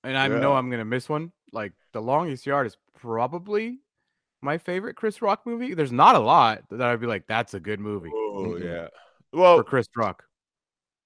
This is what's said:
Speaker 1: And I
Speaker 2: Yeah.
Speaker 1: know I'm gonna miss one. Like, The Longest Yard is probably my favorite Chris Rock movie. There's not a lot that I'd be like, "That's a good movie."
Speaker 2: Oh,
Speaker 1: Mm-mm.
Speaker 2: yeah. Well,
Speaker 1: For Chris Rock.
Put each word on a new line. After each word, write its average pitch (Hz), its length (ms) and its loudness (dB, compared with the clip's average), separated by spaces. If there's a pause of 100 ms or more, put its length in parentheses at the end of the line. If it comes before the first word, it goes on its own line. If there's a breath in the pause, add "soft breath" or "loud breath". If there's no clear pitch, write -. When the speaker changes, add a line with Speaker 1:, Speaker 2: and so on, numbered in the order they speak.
Speaker 1:
And 131 120 -4
I 135 120 2
Speaker 2:
Yeah. - 100 0
Speaker 1:
know 139 140 2
I'm 127 160 0
gonna 117 160 -6
miss 123 240 -6
one. 156 240 -6 (180)
Like, 107 220 -8 (180)
The 110 100 -8
Longest 139 440 -2
Yard 139 200 0
is 107 120 -10 (200)
probably 175 840 -4 (600)
my 143 160 -2
favorite 185 380 -6
Chris - 260 -6
Rock 208 240 0
movie. 240 280 -6
There's 151 180 -2
not 165 240 8
a 160 40 4
lot 117 520 4
that 120 100 -6
I'd 120 200 0
be 120 60 -6
like, 101 200 -4
"That's 113 280 -4
a 98 40 -8
good 101 220 -8
movie." 101 320 -8
Speaker 2:
Oh, 101 420 -6
Speaker 1:
Mm-mm. 87 80 -10
Speaker 2:
yeah. 85 240 -8 (460 soft breath)
Well, 175 240 8
Speaker 1:
For 120 80 2
Chris 127 220 -2 (100)
Rock. 104 260 -2 (840)